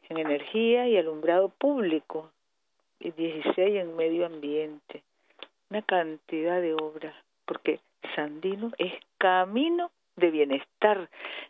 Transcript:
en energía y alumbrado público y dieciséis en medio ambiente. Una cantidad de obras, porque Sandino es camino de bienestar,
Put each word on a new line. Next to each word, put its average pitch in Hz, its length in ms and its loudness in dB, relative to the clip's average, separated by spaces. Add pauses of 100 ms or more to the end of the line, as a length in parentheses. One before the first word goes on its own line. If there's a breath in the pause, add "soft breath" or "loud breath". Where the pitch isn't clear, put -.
en 226 100 -6
energía 220 720 2
y 226 80 4
alumbrado 165 540 4
público 160 840 0 (680)
y 175 120 -8
dieciséis 165 640 0
en 170 220 -4
medio 165 280 0
ambiente. 151 800 -8 (640 loud breath)
Una 208 120 -4
cantidad 170 800 -2
de 160 140 0
obras, 156 380 -8 (300)
porque - 380 -4 (340)
Sandino 185 600 -4
es 180 160 -2 (240)
camino 226 720 2 (240)
de 175 160 4
bienestar, 156 800 0 (400 loud breath)